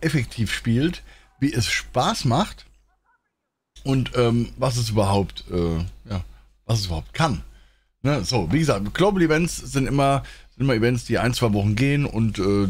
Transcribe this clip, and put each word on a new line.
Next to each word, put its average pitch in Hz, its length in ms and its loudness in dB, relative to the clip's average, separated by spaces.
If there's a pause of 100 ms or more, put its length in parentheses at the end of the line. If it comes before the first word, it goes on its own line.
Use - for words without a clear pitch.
effektiv 135 520 -2
spielt, 135 480 -2 (380)
wie 143 120 2
es 117 140 0
Spaß - 600 -2
macht 139 420 0 (1160)
und, 135 320 0
ähm, 120 400 2
was 123 220 -2
es 113 140 -2
überhaupt, 98 580 0
äh, 85 280 0 (300)
ja, 98 160 -6 (440)
was 117 140 0
es 98 40 -6
überhaupt 80 300 -8
kann. 143 260 0 (640)
Ne? 135 200 0
So, 92 300 -2
wie 151 60 2
gesagt, 107 340 0
Global 190 300 2
Events 160 340 2
sind 135 300 -2
immer, 139 340 2 (300)
sind 127 140 -2
immer 135 100 2
Events, 123 300 2
die 113 120 0
ein, 117 160 2
zwei 120 180 2
Wochen 104 240 2
gehen 139 300 2
und, 110 320 0
äh, 101 320 2